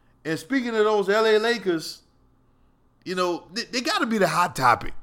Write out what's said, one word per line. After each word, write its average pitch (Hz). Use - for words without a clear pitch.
and 160
speaking 254
of 220
those 208
L 220
A 214
Lakers, 190
you 180
know, 180
they, 226
they 247
gotta 320
be 226
the 185
hot 165
topic. 123